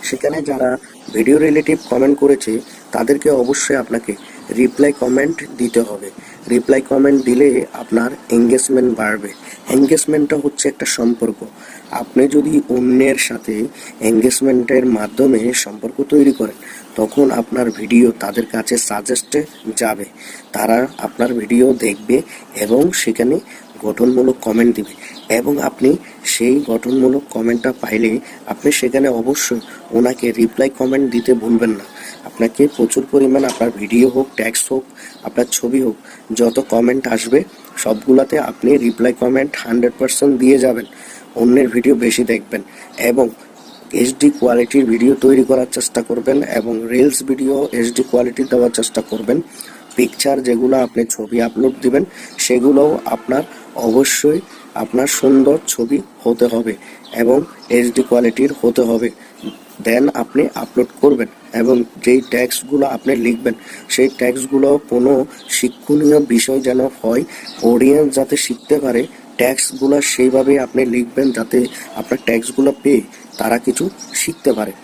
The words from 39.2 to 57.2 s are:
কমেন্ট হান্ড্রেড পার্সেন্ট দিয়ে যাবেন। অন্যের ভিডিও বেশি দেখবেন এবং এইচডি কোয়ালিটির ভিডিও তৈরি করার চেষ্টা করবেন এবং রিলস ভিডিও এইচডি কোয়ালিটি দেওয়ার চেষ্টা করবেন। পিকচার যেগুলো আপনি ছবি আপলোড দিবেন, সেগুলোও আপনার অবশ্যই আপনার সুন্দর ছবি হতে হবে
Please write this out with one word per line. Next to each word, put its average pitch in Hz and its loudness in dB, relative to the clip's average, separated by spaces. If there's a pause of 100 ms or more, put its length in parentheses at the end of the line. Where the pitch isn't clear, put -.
কমেন্ট 131 0 (100)
হান্ড্রেড 120 0
পার্সেন্ট 135 0 (100)
দিয়ে 131 6
যাবেন। 117 -2 (560)
অন্যের 123 4
ভিডিও 123 4 (100)
বেশি 117 0 (100)
দেখবেন - -6 (480)
এবং 123 2 (760)
এইচডি 131 2 (100)
কোয়ালিটির 123 2
ভিডিও 117 4 (120)
তৈরি 131 6
করার 123 2
চেষ্টা 123 -4
করবেন 123 -2 (200)
এবং 113 -4 (180)
রিলস 131 2 (120)
ভিডিও 135 0 (220)
এইচডি 120 -2
কোয়ালিটি 123 0 (100)
দেওয়ার 120 2
চেষ্টা 113 -4 (100)
করবেন। 113 -2 (580)
পিকচার - 0 (120)
যেগুলো 123 2 (100)
আপনি 117 -2 (120)
ছবি 110 -6 (120)
আপলোড 127 0 (100)
দিবেন, 135 2 (400)
সেগুলোও 127 4 (220)
আপনার - -4 (460)
অবশ্যই 139 2 (420)
আপনার 123 -2 (120)
সুন্দর 135 4 (160)
ছবি 120 -2 (260)
হতে 120 0
হবে 113 -2 (480)